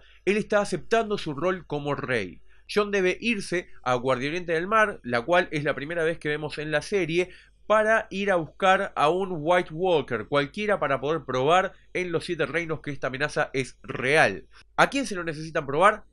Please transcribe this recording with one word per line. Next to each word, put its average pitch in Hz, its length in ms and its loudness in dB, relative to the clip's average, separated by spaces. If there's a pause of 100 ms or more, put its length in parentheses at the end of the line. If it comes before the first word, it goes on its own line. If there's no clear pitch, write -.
(240)
él 196 120 2
está 208 240 2
aceptando 208 580 0
su 151 160 -6
rol 170 320 -2
como 143 300 -4
rey. 110 440 -4 (320)
Jon 202 200 0
debe 185 280 2
irse 196 480 -4 (140)
a 127 120 2
Guardia 127 340 0
Oriente 170 240 -4
del 165 160 -2
Mar, 214 340 2
la 120 200 -2
cual 175 280 4
es 147 140 -4
la 139 100 0
primera 160 300 -4
vez 160 140 -2
que 156 100 -6
vemos 151 300 -4
en 151 120 -6
la 151 100 2
serie, 175 500 0 (360)
para 220 440 4
ir 202 200 -2
a 190 60 4
buscar 190 580 2
a 143 140 4
un 185 240 0
White 170 400 2
Walker, 147 560 0
cualquiera 165 500 0
para 135 220 0
poder 143 240 -2
probar 156 480 2 (200)
en 175 200 -4
los 156 140 -2
Siete 156 200 -2
Reinos 160 360 -4
que 147 100 -8
esta 135 160 -6
amenaza 143 440 -2
es 131 300 -4
real. 127 640 2 (300)
¿A 170 140 6
quién 269 160 -2
se 196 100 -6
lo 175 80 -4
necesitan 156 420 -6
probar? 190 460 2